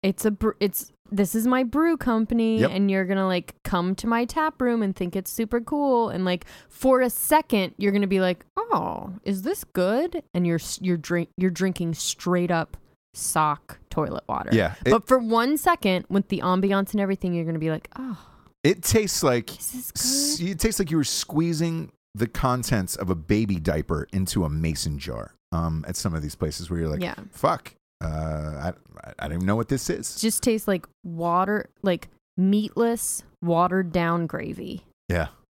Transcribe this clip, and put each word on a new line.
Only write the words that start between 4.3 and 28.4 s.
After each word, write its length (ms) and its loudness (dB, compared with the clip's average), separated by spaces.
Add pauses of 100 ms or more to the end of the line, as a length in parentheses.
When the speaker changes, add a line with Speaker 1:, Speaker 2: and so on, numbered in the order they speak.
Speaker 1:
room 200 2
and 140 -2
think 180 -4
it's 160 -4
super 300 -2
cool. 480 2
And, 160 -4
like, 220 0 (240)
for 320 4
a 80 2
second, 680 2
you're 160 2
gonna 140 2
be 140 2
like, 260 0 (100)
'Oh, 560 -2 (120)
is 180 -2
this 200 -4
good?' 600 0 (100)
And 140 0
you're 120 2
s-, 220 -8
you're 160 2
drink-, 400 -2
you're 140 2
drinking 440 -2
straight 560 0
up 280 -2 (340)
sock 680 -2 (120)
toilet 360 -4
water." 260 -4
Speaker 2:
Yeah, 220 2 (120)
it 40 4
Speaker 1:
But 160 4
for 120 6
one 400 2
second, 500 2
with 200 2
the 120 -2
ambiance 520 2
and 80 0
everything, 340 -2
you're 100 -2
gonna 140 -2
be 120 0
like, 260 -6
"Oh, 220 -8 (460)
Speaker 2:
It 180 4
tastes 400 2
like 260 4
Speaker 1:
this 260 -10
is 200 -10
Speaker 2:
s-, 440 0
Speaker 1:
good." 100 -4
Speaker 2:
it 100 -6
tastes 200 2
like 120 0
you 60 2
were 80 4
squeezing 880 -2 (220)
the 120 0
contents 680 0
of 140 -4
a 40 2
baby 460 2
diaper 540 -2
into 300 0
a 40 0
mason 500 -2
jar, 360 -10 (180)
um, 340 -2
at 100 -8
some 180 -4
of 80 -4
these 140 -6
places 340 -6
where 100 -2
you're 80 -2
like, 140 -2
Speaker 1:
Yeah. 120 -6 (160)
Speaker 2:
"Fuck, 440 -2 (280)
uh, 60 -4
I, 600 -4 (340)